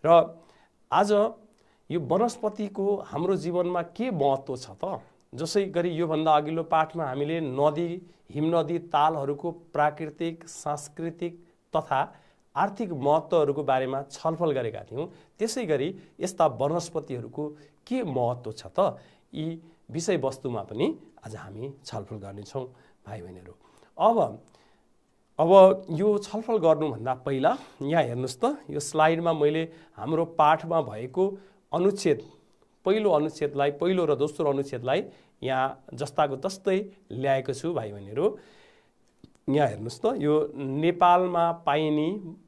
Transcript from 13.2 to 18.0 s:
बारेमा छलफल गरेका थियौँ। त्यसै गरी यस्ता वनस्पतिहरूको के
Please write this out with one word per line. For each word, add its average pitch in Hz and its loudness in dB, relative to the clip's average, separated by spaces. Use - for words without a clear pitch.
बारेमा 135 0
छलफल 165 -2
गरेका 110 -4
थियौँ। 143 -8
त्यसै 226 -4
गरी 156 -2
यस्ता 175 0
वनस्पतिहरूको 143 -4
के 254 -4